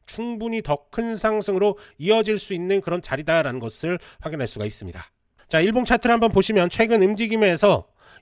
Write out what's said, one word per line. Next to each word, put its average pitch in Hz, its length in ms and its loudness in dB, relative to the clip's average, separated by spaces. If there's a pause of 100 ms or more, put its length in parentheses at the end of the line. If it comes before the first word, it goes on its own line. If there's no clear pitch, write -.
충분히 226 540 -6
더 - 280 -4
큰 233 260 -6
상승으로 202 600 0 (220)
이어질 214 380 2
수 - 160 -10
있는 185 280 -2
그런 175 200 -4
자리다라는 143 600 -2
것을 160 360 -6 (220)
확인할 151 280 -6
수가 104 180 -4
있습니다. 92 400 -10 (420)
자, 160 140 2
일봉 220 240 2
차트를 240 260 2
한번 226 200 4
보시면 190 380 2
최근 226 340 2
움직임에서 208 840 2 (340)